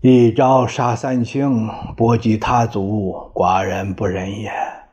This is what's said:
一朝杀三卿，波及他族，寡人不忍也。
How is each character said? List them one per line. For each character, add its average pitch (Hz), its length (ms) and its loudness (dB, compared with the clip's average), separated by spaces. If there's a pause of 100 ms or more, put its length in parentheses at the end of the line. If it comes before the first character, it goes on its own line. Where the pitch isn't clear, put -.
一 123 280 6
朝 127 360 2
杀 120 280 -2
三 127 300 -2
卿， 123 460 -2 (260)
波 117 220 4
及 107 180 0
他 120 300 0
族， 98 680 -4
寡 92 280 2
人 95 320 -4
不 110 100 -6
忍 95 340 -4
也。 107 140 -10 (400)